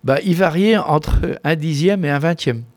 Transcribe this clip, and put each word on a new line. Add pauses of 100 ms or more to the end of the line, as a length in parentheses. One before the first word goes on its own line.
bah,
il
variait
entre
un
dixième
et
un
vingtième. (140)